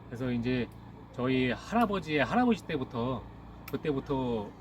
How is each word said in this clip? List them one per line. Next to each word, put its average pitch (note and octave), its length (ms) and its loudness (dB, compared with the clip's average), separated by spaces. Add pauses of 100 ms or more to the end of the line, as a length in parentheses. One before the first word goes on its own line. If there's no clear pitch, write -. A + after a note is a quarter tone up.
그래서 B2 240 -2
이제 A#2+ 360 2 (480)
저희 B2+ 340 4
할아버지의 D#3 760 2
할아버지 A3+ 440 4
때부터, B2+ 560 -2 (480)
그때부터, C3 760 0 (140)